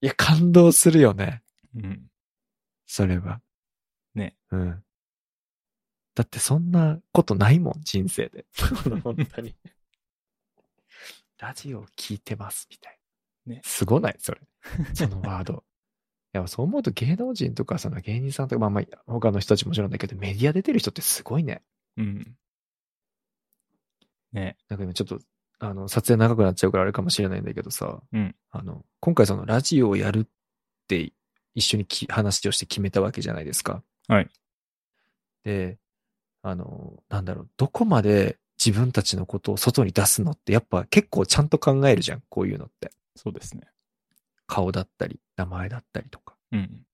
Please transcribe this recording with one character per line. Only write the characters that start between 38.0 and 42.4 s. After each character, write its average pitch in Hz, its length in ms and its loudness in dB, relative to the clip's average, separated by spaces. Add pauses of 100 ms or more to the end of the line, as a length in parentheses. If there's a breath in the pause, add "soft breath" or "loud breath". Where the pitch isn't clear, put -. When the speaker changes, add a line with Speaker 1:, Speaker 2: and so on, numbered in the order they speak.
Speaker 1:
で 104 380 4 (240)
自 104 140 2
分 123 140 2
た 104 120 0
ち - 140 -2
の 95 80 -4
こ 98 140 -8
と - 120 -4
を 104 60 -2
外 127 260 4
に 92 80 0
出 95 140 2
す - 180 2
の 160 80 0
っ - 60 -6
て - 160 -2
や 113 60 6
っ - 60 -10
ぱ - 200 -2
結 - 240 0
構 98 160 0
ち - 120 0
ゃ 147 60 4
ん 147 60 0
と 156 100 2
考 139 300 2
え 120 60 8
る 90 60 0
じ - 120 -6
ゃ - 20 -8
ん、 127 140 -16
こ - 120 -4